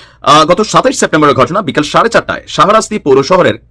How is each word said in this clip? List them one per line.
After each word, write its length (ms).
আহ, 220
গত 160
সাতাইশ 400
সেপ্টেম্বরের 340
ঘটনা, 280
বিকেল 220
সাড়ে 240
চারটায় 400
শাহরাস্তি 500
পৌর 240
শহরের 320